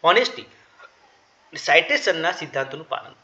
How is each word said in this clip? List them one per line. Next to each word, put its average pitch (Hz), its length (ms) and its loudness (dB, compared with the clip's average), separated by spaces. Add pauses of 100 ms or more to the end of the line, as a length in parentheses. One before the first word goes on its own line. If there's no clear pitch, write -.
ઓનેસ્ટી, 180 420 2 (1120)
સાઇટેશનના 170 720 2
સિદ્ધાંતોનું 151 580 -8
પાલન - 340 -10